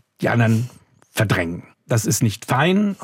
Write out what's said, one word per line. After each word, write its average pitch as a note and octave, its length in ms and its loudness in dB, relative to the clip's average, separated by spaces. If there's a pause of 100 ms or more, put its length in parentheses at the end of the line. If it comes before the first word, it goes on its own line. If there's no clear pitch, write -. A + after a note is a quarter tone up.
(200)
die - 100 -2
anderen A2+ 380 2 (440)
verdrängen. F2+ 500 -2 (260)
Das A#2 180 0
ist - 180 0
nicht G#2+ 220 -2
fein F#3+ 580 0